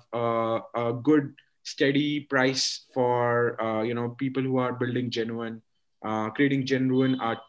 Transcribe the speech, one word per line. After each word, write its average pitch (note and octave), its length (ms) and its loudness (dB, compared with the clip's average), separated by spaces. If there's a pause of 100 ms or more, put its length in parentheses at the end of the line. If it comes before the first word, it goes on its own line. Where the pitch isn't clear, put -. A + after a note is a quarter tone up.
(120)
uh, A#2 480 0 (140)
a A#2 180 0 (180)
good D3 240 4 (280)
steady D3 580 0 (140)
price C3 600 0
for, A#2+ 680 2
uh, A2 220 0
you A#2+ 120 -2
know, A#2+ 160 -4 (140)
people C3 180 -2
who C3 160 0
are B2 140 0
building B2 380 -2
genuine, A2+ 520 -4 (420)
uh, A2 260 -2
creating C#3 340 0
genuine C3 560 2
art A2+ 180 -2 (100)